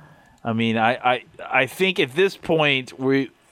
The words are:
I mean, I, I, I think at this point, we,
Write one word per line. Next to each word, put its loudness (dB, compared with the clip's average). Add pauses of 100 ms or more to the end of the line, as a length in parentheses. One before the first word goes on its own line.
(440)
I -4
mean, 0
I, 2
I, -2 (200)
I 0
think -2
at -2
this 0
point, 0
we, 2 (200)